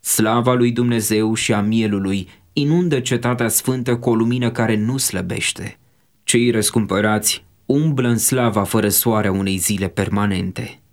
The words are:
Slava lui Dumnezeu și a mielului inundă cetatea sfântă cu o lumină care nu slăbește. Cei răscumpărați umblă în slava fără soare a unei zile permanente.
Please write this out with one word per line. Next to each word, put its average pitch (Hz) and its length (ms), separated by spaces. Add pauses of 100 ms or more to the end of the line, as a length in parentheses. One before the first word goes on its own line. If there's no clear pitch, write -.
Slava 117 520
lui 120 200
Dumnezeu 113 640
și - 180
a 104 80
mielului 101 680 (240)
inundă 151 480
cetatea 123 480
sfântă 123 480
cu 123 140
o 113 40
lumină 123 360
care 113 260
nu 113 200
slăbește. 92 800 (440)
Cei 120 280
răscumpărați 107 960 (220)
umblă 139 420
în 117 100
slava 110 460
fără 104 240
soare 107 380
a 95 60
unei 98 240
zile 95 320
permanente. 98 920 (120)